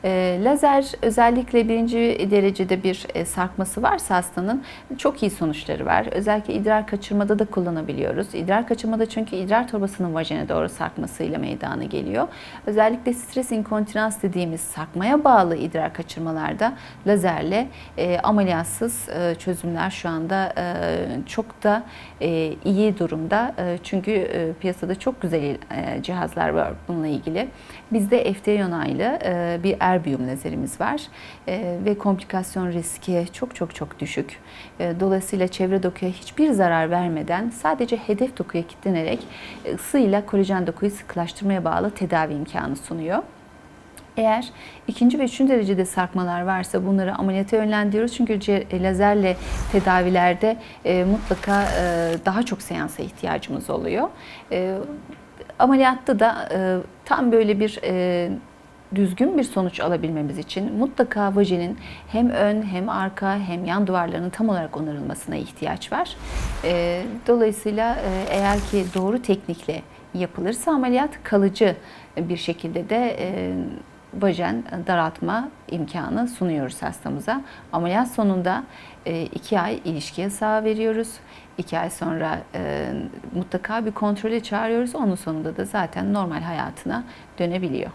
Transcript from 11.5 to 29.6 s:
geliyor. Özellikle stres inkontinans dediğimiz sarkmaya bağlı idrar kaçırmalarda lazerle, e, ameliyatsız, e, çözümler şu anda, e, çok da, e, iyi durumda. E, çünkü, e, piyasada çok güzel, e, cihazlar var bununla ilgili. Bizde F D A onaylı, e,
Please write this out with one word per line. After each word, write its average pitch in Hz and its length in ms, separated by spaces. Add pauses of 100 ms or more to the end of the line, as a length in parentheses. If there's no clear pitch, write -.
geliyor. - 440 (380)
Özellikle 220 480
stres 254 380
inkontinans 214 680
dediğimiz 180 400
sarkmaya 196 640
bağlı 196 320
idrar 160 380
kaçırmalarda 160 800 (340)
lazerle, 190 600 (300)
e, 175 220
ameliyatsız, 202 880
e, 170 260
çözümler 170 540
şu 175 200
anda, 185 480
e, 175 480 (200)
çok - 380
da, 214 200 (380)
e, 160 320 (120)
iyi 202 340
durumda. 175 580
E, 175 260
çünkü, 196 280
e, 170 420
piyasada 185 460
çok 254 220
güzel, 165 200
e, 143 160 (460)
cihazlar 170 460
var 151 240 (140)
bununla 160 200
ilgili. 160 420 (420)
Bizde 214 420
F - 120
D 208 180
A 185 40
onaylı, 175 580
e, 170 380